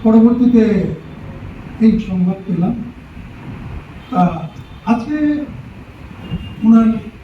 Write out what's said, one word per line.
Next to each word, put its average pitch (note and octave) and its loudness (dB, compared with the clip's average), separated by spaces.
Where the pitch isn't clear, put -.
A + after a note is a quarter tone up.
পরবর্তীতে A3 4
এই A3 4
সংবাদ F#3 -2
পেলাম। F#3 -2
তা E3 0
আজকে D4+ 0
ওনার A3+ 8